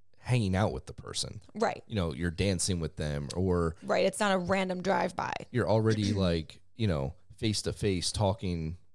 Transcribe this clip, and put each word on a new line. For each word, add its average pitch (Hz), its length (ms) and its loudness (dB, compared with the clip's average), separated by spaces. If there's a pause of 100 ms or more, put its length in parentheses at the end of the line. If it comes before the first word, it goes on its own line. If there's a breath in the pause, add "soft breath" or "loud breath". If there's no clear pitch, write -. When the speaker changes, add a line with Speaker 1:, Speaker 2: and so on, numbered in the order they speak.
(200)
Speaker 1:
hanging 104 380 2
out 92 160 2
with - 140 -8
the - 60 -12
person. - 460 -8 (160)
Speaker 2:
Right. 208 320 -2
Speaker 1:
You 120 80 -6
know, 85 180 0
you're 82 180 -2
dancing 92 500 0
with 78 160 -4
them, 73 360 -4
or 87 480 2
Speaker 2:
Right, 196 240 2
it's 190 140 0
not 202 160 2
a - 20 2
random 185 440 0
drive-by. 180 500 0 (200)
Speaker 1:
you're 98 180 0
already, 107 440 4
Speaker 2:
<clears throat> 95 140 2
Speaker 1:
like, 82 320 -2 (160)
you 113 120 0
know, 71 260 0 (240)
face-to-face 101 760 -2
talking, 90 640 0 (200)